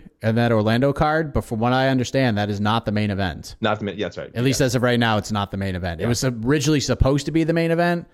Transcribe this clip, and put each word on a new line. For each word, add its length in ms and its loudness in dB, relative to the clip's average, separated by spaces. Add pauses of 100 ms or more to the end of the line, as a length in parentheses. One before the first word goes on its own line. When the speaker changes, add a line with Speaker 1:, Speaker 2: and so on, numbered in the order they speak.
(220)
Speaker 1:
in 140 0
that 160 2
Orlando 420 2
card. 400 0
But 120 0
from 140 -6
what 140 2
I 160 2
understand, 480 2
that 140 0
is 100 -2
not 240 0
the 60 -2
main 180 0
event. 500 -4
Speaker 2:
Not 200 0
the 60 -6
main, 120 -6
yeah, 80 -2
that's 140 -8
right. 160 -14
Speaker 1:
At 80 -2
least 160 0
Speaker 2:
Yeah. 80 2
Speaker 1:
as 80 -2
of 80 2
right 160 2
now, 180 2
it's 140 -4
not 180 -2
the 80 -8
main 180 -4
event. 260 -6
It 20 -2
Speaker 2:
Yeah. 60 -2
Speaker 1:
was 140 -2
originally 560 0
supposed 460 2
to 60 -4
be 120 0
the 100 0
main 180 0
event 420 0